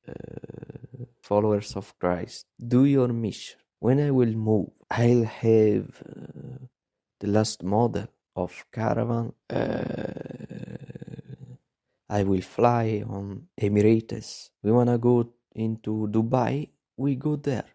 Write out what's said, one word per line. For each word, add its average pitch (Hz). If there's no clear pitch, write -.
Uh... -
followers 104
of 98
Christ, 90
do 123
your 135
mission. 113
When 131
I 147
will 123
move, 110
I'll 120
have, 107
uh, -
the 98
last 107
model 104
of -
caravan. 117
Uh, -
I 104
will 95
fly 113
on 98
Emirates. 107
We 104
wanna 120
go 120
into 110
Dubai, 120
we 135
go 147
there. 139